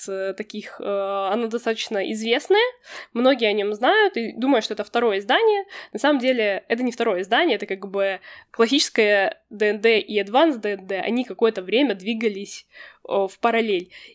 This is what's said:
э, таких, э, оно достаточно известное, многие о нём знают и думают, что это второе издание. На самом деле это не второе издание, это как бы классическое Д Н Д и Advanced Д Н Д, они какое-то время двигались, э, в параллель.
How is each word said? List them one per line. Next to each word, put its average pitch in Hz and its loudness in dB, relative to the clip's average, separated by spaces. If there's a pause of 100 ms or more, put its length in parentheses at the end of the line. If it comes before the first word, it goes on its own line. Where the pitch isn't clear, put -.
э, 190 -6
таких, - -12
э, 196 -4
оно 233 -2
достаточно 220 -4 (140)
известное, 233 2 (500)
многие 240 2
о 208 2
нём 208 0
знают 359 2
и 233 -4
думают, 247 2
что 220 -8
это 202 -6
второе 233 0
издание. 392 2 (280)
На 214 -8
самом 277 2
деле 226 0
это 233 -2
не 240 0
второе 220 -2
издание, 240 2
это 208 -6
как 190 -8
бы 196 -2 (320)
классическое 214 2
Д 208 0
Н 214 -2
Д 226 4
и 208 -2
Advanced 254 2
Д 208 -4
Н 190 -12
Д, 190 -4
они 240 -2
какое-то 220 0
время 214 0
двигались, 202 -6 (420)
э, 196 0
в - -16
параллель. 226 0 (240)